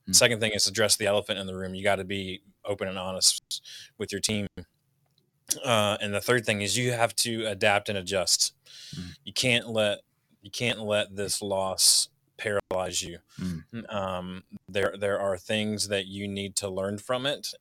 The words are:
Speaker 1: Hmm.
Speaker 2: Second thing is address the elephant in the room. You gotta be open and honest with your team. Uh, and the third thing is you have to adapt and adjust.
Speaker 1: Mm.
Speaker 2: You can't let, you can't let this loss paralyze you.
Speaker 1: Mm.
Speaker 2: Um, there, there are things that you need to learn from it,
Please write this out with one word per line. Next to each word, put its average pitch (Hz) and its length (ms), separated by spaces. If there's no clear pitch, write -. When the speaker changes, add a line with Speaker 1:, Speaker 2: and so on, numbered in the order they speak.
Speaker 1:
Hmm. 98 60
Speaker 2:
Second 117 280
thing 110 120
is 101 160
address 104 280
the 107 100
elephant 101 320
in 98 80
the 92 100
room. 92 180
You 95 80
gotta 98 220
be 95 380
open 101 240
and 95 100
honest - 640
with 104 140
your 98 80
team. 104 260
Uh, 107 360
and 104 140
the 101 60
third 120 260
thing 104 160
is 101 140
you 123 160
have 117 240
to 113 300
adapt 101 420
and 101 100
adjust. 90 560
Speaker 1:
Mm. 87 120
Speaker 2:
You 101 80
can't 120 360
let, 107 320
you 101 80
can't 117 300
let 104 340
this 98 280
loss 95 640
paralyze 92 640
you. 85 160
Speaker 1:
Mm. 92 540
Speaker 2:
Um, 92 500
there, 98 300
there 101 220
are 98 160
things 107 520
that 98 180
you 101 200
need 98 300
to 101 120
learn 95 300
from 127 280
it, 139 340